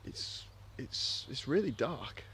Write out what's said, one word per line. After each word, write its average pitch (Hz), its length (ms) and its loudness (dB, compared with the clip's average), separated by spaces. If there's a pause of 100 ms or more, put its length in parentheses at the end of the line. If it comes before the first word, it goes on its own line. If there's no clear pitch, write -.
it's, - 400 -6 (340)
it's, - 500 0
it's 131 200 -4
really 175 240 6
dark 110 500 0 (120)